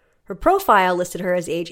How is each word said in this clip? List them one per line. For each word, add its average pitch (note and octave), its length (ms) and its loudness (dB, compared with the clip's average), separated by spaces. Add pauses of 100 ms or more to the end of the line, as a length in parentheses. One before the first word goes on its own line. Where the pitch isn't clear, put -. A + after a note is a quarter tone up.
(260)
Her G3 100 -10
profile G#3+ 600 2
listed F3 260 -6
her F3+ 120 -2
as F3+ 140 -4
age E3 240 -6